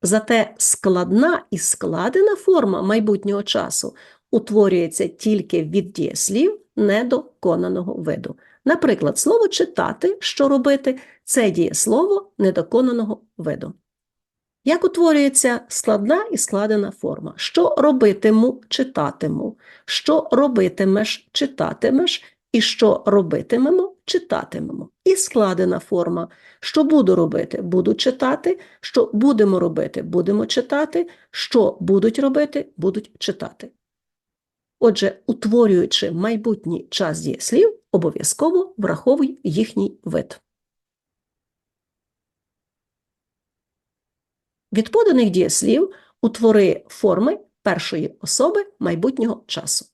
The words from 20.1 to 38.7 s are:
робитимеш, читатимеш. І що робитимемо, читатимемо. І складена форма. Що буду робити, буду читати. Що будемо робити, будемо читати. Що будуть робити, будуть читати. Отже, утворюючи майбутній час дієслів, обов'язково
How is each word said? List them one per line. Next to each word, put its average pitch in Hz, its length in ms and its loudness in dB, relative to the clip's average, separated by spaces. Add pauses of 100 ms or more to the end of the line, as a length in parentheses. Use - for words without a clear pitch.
робитимеш, 214 1000 0
читатимеш. - 880 -2 (300)
І 233 80 2
що - 460 2
робитимемо, 233 880 0 (100)
читатимемо. - 840 -6 (160)
І 185 120 4
складена 185 640 0
форма. 175 500 -4 (320)
Що - 240 0
буду 262 320 4
робити, - 460 -2
буду 180 320 0
читати. 262 640 -2 (220)
Що - 320 0
будемо 208 480 2
робити, 165 420 -4
будемо 175 440 -2
читати. 302 600 -2 (220)
Що - 500 0
будуть 196 380 2
робити, 285 580 -2
будуть 190 420 -6
читати. - 520 -10 (1080)
Отже, 196 460 2
утворюючи 214 840 2
майбутній 208 800 -4
час 165 300 -4
дієслів, 269 580 0 (140)
обов'язково 302 840 -2